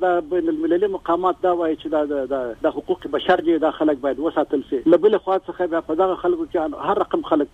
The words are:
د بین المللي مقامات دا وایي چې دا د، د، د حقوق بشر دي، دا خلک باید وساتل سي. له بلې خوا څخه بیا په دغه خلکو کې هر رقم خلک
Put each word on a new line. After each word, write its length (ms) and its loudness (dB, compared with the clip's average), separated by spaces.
د 260 2
بین 220 0
المللي 420 2
مقامات 480 0
دا 160 4
وایي 180 0
چې 160 -8
دا 80 2
د، 200 -2
د، 320 -4
د 120 2
حقوق 360 -4
بشر 360 2
دي، 60 4
دا 120 2
خلک 300 0
باید 180 -2
وساتل 460 -2
سي. 160 -2
له 180 8
بلې 220 4
خوا 120 0
څخه 360 -6
بیا 60 -2
په 100 -2
دغه 220 0
خلکو 240 0
کې 420 -4
هر 140 0
رقم 260 -2
خلک 260 0